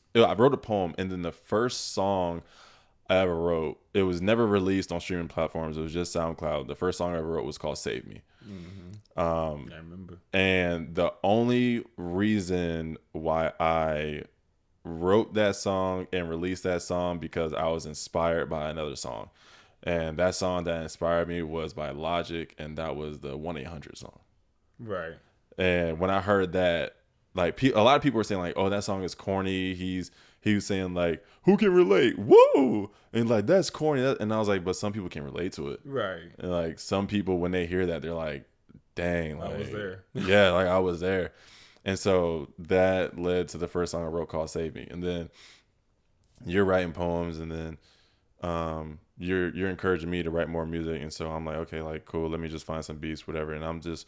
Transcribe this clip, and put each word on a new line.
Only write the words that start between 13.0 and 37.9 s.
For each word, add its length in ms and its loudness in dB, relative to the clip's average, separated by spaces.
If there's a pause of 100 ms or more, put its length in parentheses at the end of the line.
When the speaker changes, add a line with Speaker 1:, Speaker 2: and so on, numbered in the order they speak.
Speaker 1:
why 460 0
I 640 0 (600)
wrote 520 2
that 200 2
song 560 -2
and 180 -4
released 340 -4
that 180 0
song 380 -2
because 340 -4
I 140 -2
was 180 -2
inspired 640 -2
by 200 -4
another 280 -6
song. 320 -10 (540)
And 340 -2
that 180 2
song 280 -2
that 180 -2
inspired 460 0
me 140 -4
was 320 -6
by 180 -8
Logic, 640 -4
and 200 -10
that 180 -4
was 240 -8
the 180 -10
one 200 -8
eight 100 -10
hundred 300 -14
song. 220 -20 (600)
Speaker 2:
Right. 340 -8 (440)
Speaker 1:
And 420 2
when 100 2
I 120 2
heard 320 2
that, 420 2 (400)
like, 220 2
pe-, 140 4
a 100 4
lot 160 8
of 40 2
people 160 2
were 60 2
saying, 180 -2
like, 160 -4
"Oh, 120 2
that 140 -2
song 200 -4
is 120 -6
corny." 580 -2
He's, 360 -4 (320)
he 140 4
was 100 0
saying, 280 -2
like, 300 0 (200)
"Who 140 8
can 160 4
relate? 440 6
Woo!" 760 8 (200)
And, 180 2
like, 160 4
"That's 240 4
corny." 320 0
That, 200 2
and 120 -2
I 60 2
was 80 2
like, 160 2
"But 140 0
some 160 -4
people 160 -6
can 140 -10
relate 300 -6
to 160 -8
it." 140 -10
Speaker 2:
Right. 560 -6
Speaker 1:
And, 120 -6
like, 280 -2
some 280 -2
people, 320 0
when 120 0
they 140 0
hear 220 0
that, 140 -2